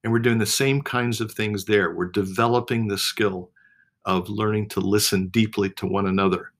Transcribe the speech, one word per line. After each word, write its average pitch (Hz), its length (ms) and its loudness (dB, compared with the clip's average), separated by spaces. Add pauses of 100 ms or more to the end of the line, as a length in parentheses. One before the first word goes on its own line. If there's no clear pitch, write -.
And 113 100 0
we're 117 60 4
doing 117 180 2
the 110 80 2
same 139 360 0
kinds 120 380 -2
of 110 120 -4
things 107 340 -4
there. 95 300 2
We're 90 100 -2
developing 113 840 0
the 101 100 -2
skill 95 520 -2 (560)
of 95 240 0
learning 107 400 -2
to 98 120 -2
listen 98 480 2
deeply 104 420 2
to - 160 -6
one 98 180 -2
another. 95 540 0